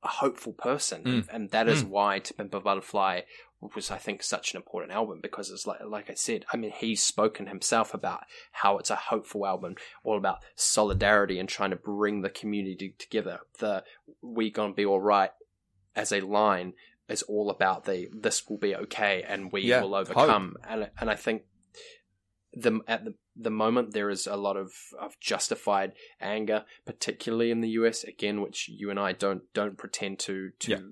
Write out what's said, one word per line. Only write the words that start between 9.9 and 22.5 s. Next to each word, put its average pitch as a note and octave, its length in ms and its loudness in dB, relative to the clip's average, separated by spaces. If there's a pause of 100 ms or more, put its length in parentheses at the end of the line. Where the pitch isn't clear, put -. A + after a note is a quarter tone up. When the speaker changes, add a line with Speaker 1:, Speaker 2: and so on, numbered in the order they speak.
Speaker 1:
all A2 140 2
about F#2+ 220 -2 (160)
solidarity G2+ 840 4
and F#2+ 80 -4
trying G2 220 0
to F#2 80 -2
bring G#2 460 0
the G2 60 0
community G2 680 -4
together. F#2 420 -4 (200)
The G2+ 260 0 (360)
"We A2+ 300 -2
gonna G#2 220 -2
be G2+ 120 2
all G2 140 6
right" G2+ 300 6 (680)
as G#2+ 160 -2
a G#2 80 2
line F#2+ 540 4 (340)
is G#2+ 140 -4
all G#2+ 280 0
about F#2+ 360 2
the F#2 280 -2
"this A2 360 -2
will G#2+ 80 -4
be G2+ 180 0
okay G2 500 0
and G2 240 -6
we G2 120 -2
Speaker 2:
Yeah, A#2+ 200 6
Speaker 1:
will G2 140 -2
Speaker 2:
hope. F#2+ 140 0
Speaker 1:
overcome." G#2 480 6 (100)
And, G#2+ 320 -4
and A2+ 100 -2
I G#2+ 60 2
think A2 280 -2 (1080)